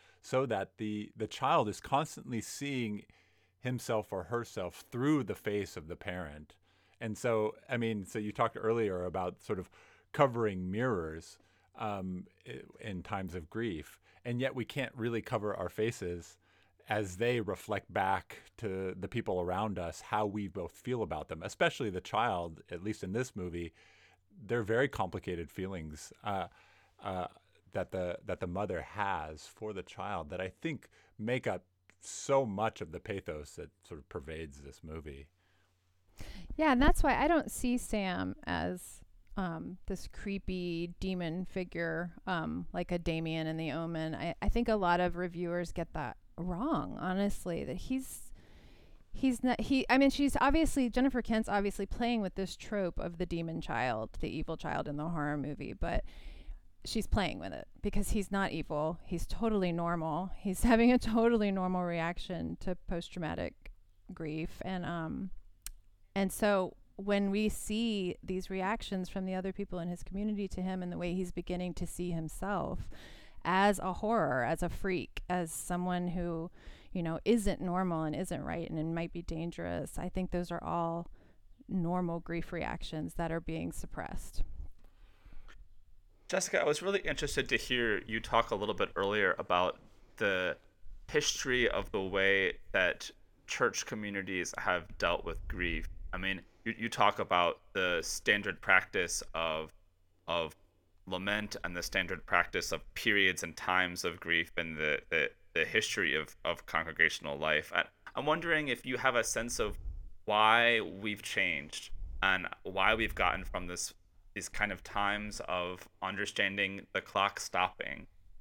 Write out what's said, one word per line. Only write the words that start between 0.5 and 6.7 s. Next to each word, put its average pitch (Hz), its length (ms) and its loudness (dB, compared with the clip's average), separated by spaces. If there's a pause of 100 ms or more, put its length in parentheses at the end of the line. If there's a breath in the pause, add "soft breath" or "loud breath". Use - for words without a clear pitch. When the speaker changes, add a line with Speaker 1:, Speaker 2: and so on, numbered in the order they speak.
Speaker 1:
the, 107 400 -4
the 110 100 -4
child 135 420 2
is 98 120 -4
constantly 135 640 -2
seeing 120 600 -4 (560 soft breath)
himself 123 520 -2
or 92 120 -2
herself 101 680 -4
through 135 320 4
the 98 100 -2
face 101 400 -2
of 78 140 -10
the 85 80 -8
parent. 76 580 -8 (460 soft breath)